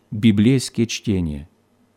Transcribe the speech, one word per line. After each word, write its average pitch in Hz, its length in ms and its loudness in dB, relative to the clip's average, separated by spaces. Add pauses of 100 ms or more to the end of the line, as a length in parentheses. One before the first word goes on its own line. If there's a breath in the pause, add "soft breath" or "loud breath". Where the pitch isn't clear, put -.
(100)
библейские 113 760 2
чтения, 82 640 -4 (460)